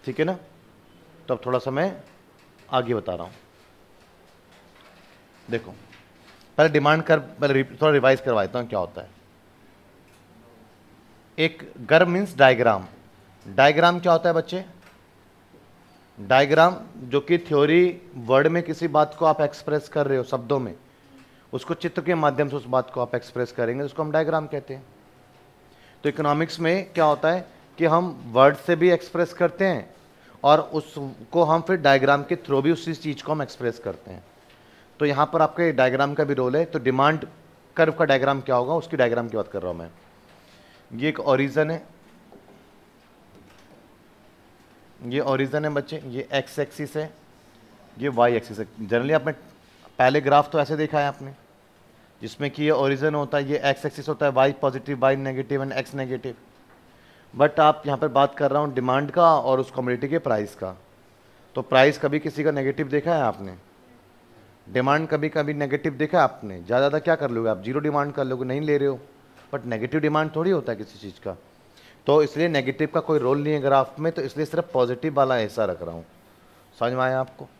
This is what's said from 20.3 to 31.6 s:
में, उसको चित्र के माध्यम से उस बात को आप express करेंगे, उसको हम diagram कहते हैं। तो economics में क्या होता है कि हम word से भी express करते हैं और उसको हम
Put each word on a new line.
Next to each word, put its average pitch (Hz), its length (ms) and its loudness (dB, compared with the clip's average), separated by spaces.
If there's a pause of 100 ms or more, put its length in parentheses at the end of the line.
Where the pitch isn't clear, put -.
में, 117 160 -6 (760)
उसको 135 220 -6
चित्र 170 280 -6
के 180 120 0
माध्यम 147 340 0
से 139 80 -6
उस 120 100 -10
बात 127 240 -2
को 127 100 -6
आप 120 140 -4
express 123 380 -6
करेंगे, 123 320 -4
उसको 147 180 -8
हम 151 100 -4
diagram 156 340 0
कहते 139 280 -10
हैं। 135 100 -16 (1200)
तो 147 40 2
economics 151 520 -2
में 175 320 -2
क्या 165 120 2
होता 151 260 2
है 180 160 -4 (320)
कि 165 60 0
हम 170 240 2 (240)
word 139 240 8
से 175 200 0
भी 175 140 4
express 170 420 -2
करते 175 320 -2
हैं 151 260 -2 (540)
और 147 160 6
उसको 143 840 -4
हम 160 180 2